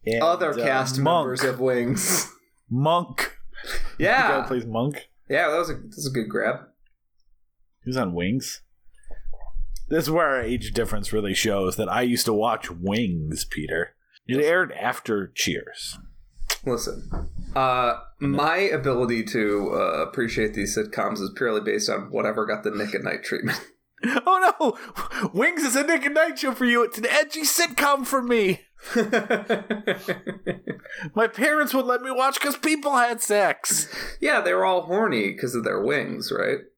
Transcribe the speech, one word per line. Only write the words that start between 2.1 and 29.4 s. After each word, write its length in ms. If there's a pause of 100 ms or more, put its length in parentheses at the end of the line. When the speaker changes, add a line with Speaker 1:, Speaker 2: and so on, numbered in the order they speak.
Speaker 1:
Monk. 640 (640)
Speaker 2:
Yeah. 300
Speaker 1:
The 80
guy 60
who 60
plays 180
Monk. 420 (200)
Speaker 2:
Yeah, 220
that 80
was 120
a, 40
that 220
was 120
a 60
good 160
grab. 300 (1200)
Speaker 1:
He 60
was 80
on 160
Wings. 480 (1300)
This 160
is 60
where 180
our 120
age 320
difference 400
really 220
shows 420
that 140
I 120
used 240
to 60
watch 380
Wings, 760
Peter. 500 (320)
It 100
Speaker 2:
Yes. 100
Speaker 1:
aired 260
after 600
Cheers. 640 (680)
Speaker 2:
Listen, 460 (440)
uh, 400 (260)
Speaker 1:
And 120
then 80
Speaker 2:
my 160
ability 680
to, 500
uh, 340
appreciate 460
these 240
sitcoms 420
is 160
purely 240
based 300
on 220
whatever 340
got 180
the 60
Nick 240
at 80
Night 220
treatment. 400
<laughs> 60 (340)
Speaker 1:
Oh 560
no! 180 (560)
Wings 300
is 100
a 80
Nick 240
at 60
Night 260
show 140
for 120
you. 200
It's 140
an 80
edgy 340
sitcom 680
for 160
me. 380 (340)
Speaker 2:
<laughs> 2250